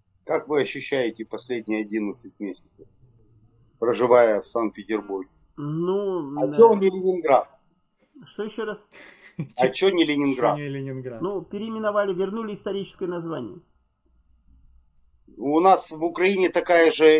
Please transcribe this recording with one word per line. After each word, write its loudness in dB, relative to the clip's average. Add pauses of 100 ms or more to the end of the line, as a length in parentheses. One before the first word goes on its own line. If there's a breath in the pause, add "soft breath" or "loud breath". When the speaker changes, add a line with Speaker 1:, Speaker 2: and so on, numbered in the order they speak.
(260)
Speaker 1:
Как -4
вы 0
ощущаете -4
последние -6
одиннадцать -6
месяцев, -14 (920)
проживая 4
в -16
Санкт-Петербурге? -6 (260)
Speaker 2:
Ну, -4
Speaker 1:
А -2
Speaker 2:
да. -6
Speaker 1:
че 10
не 2
Ленинград? 2 (800)
Speaker 2:
Что -12
еще -8
раз? -12 (680 loud breath)
Speaker 1:
А 2
че 0
не 2
Ленинград? 0
Speaker 3:
Че -10
не -8
Ленинград? -10
Speaker 2:
Ну, -6
переименовали, -4
вернули -6
историческое -8
название. -8 (1800)
Speaker 1:
У 0
нас 4
в -8
Украине 2
такая 4
же 6